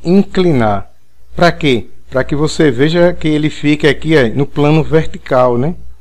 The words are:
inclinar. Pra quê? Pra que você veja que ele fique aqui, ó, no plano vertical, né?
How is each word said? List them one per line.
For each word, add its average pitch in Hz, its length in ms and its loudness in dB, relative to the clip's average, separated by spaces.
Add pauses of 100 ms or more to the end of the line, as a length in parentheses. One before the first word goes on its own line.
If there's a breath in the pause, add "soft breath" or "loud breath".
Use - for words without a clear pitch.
inclinar. 160 880 0 (440)
Pra 175 160 2
quê? 135 360 -2 (240)
Pra 131 120 -2
que - 120 -4
você 151 340 0
veja 160 420 2
que 170 160 -4
ele 151 220 0
fique 147 380 0
aqui, 151 280 0
ó, 117 220 2
no 139 80 0
plano 147 380 0
vertical, 127 720 0
né? 151 160 -2 (280)